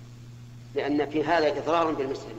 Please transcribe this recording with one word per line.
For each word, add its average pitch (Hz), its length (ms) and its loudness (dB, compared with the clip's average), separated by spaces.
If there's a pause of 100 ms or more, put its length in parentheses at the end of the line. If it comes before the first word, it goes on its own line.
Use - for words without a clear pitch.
(760)
لأن 143 340 2
في 151 140 2
هذا 151 340 4
إضرار 160 340 2
بالمسجد 135 480 -4